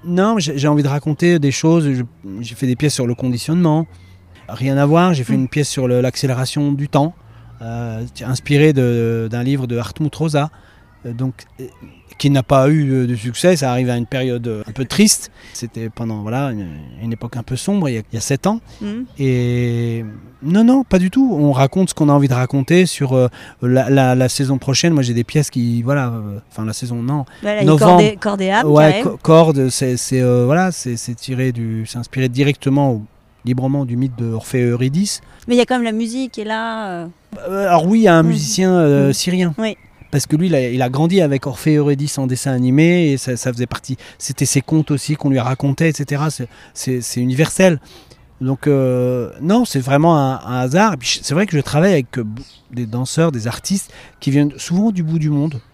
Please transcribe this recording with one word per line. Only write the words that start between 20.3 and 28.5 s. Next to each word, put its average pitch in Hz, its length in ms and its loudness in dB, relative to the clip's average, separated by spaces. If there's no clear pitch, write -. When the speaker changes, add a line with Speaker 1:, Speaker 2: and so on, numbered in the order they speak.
Speaker 1:
non, 185 200 2
non, 254 200 4
pas 185 160 2
du 180 100 0
tout. 262 280 2
On 147 160 4
raconte 135 360 2
ce - 60 -8
qu'on 147 140 2
a 143 40 6
envie 139 140 4
de 127 60 2
raconter 139 520 2
sur, 135 280 -4
euh, 127 160 2
la, 123 280 2
la, 131 260 4
la 127 140 2
saison 135 280 -2
prochaine. 151 360 0
Moi, 143 80 2
j'ai 120 120 0
des 117 100 0
pièces 151 260 -2
qui, 117 320 0
voilà, 135 280 0
euh, 104 300 -8
enfin, 110 140 -8
la 107 80 -4
saison, 120 280 -6
non. 135 240 -4
Speaker 2:
Voilà, 208 200 -4
il 196 40 2
y - 20 6
a 156 40 6
Speaker 1:
Novembre. 156 260 6
Speaker 2:
Cordes 170 40 8
et, 208 160 4
Cordes 202 240 -4
et 190 100 0